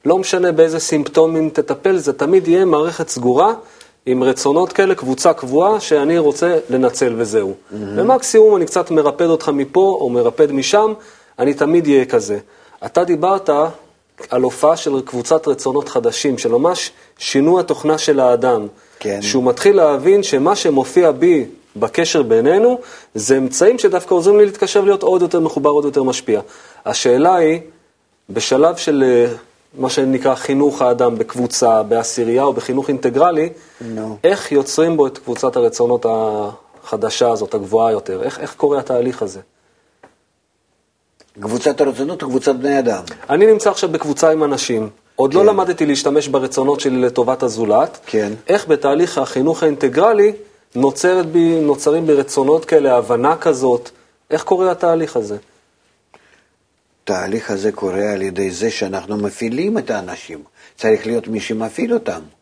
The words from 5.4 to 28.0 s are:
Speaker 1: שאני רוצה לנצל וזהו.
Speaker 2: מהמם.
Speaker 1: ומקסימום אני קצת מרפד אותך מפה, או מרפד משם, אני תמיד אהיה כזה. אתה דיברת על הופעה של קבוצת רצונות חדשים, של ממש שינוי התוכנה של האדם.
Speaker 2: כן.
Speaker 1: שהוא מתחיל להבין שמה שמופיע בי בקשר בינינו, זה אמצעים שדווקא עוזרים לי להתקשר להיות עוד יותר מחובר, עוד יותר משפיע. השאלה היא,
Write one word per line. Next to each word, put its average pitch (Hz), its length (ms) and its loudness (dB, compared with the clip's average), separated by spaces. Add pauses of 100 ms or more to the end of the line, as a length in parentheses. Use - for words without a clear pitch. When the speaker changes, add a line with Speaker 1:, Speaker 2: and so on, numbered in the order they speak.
Speaker 1:
שאני 156 380 0
רוצה 160 380 0 (140)
לנצל 127 460 0
וזהו. 104 380 -2 (160)
Speaker 2:
מהמם. 104 400 -4
Speaker 1:
ומקסימום 220 460 6
אני 175 100 0
קצת 175 240 -4
מרפד 156 360 2
אותך 160 220 0
מפה, 151 520 0
או 131 100 -2
מרפד 123 420 2
משם, 208 400 2 (460)
אני 139 160 2
תמיד 156 320 2
אהיה 139 180 4
כזה. 104 340 -2 (480)
אתה 170 180 0
דיברת 175 460 0 (800)
על 123 120 0
הופעה 151 340 0
של 139 240 -4
קבוצת 131 480 -2
רצונות 139 400 -2
חדשים, 120 500 -2
של 117 100 -4
ממש 147 440 0 (260)
שינוי 165 420 2
התוכנה 156 380 -2
של 143 220 0
האדם. 120 460 2 (340)
Speaker 2:
כן. 104 220 -6
Speaker 1:
שהוא 123 220 -2
מתחיל 196 320 2
להבין 165 460 4
שמה 165 340 0
שמופיע 160 540 2
בי 147 340 2 (320)
בקשר 147 460 -2
בינינו, 165 560 4 (360)
זה 117 220 0
אמצעים 175 420 2
שדווקא 185 360 0
עוזרים 190 240 4
לי 208 80 8
להתקשר 196 340 0
להיות 196 220 2
עוד 180 200 2
יותר 170 180 0
מחובר, 151 300 0
עוד 147 140 2
יותר 139 180 0
משפיע. 120 380 -2 (440)
השאלה 139 500 2
היא, 165 260 2 (680)